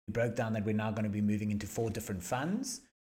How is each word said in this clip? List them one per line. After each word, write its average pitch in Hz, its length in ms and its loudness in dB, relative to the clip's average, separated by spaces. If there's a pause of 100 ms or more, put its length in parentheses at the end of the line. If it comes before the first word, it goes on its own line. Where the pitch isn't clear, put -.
We 104 60 -8
broke 113 240 2
down 113 160 0
that 107 140 0
we're 107 100 2
now 107 160 2
gonna 107 160 0
be 104 140 0
moving 104 280 2
into 101 160 0
four 113 240 -2
different 101 320 -4
funds. 170 600 -2 (220)